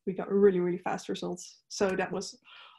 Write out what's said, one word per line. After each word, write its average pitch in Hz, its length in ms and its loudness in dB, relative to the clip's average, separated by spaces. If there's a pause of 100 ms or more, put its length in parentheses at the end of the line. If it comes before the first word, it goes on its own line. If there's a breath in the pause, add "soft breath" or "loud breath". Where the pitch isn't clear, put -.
we 190 60 -2
got 190 180 -6
really, 196 300 6
really 175 180 0
fast 190 300 -6
results. 180 480 -8 (120)
So 196 200 -2
that 185 240 -2
was 190 260 -8 (400 loud breath)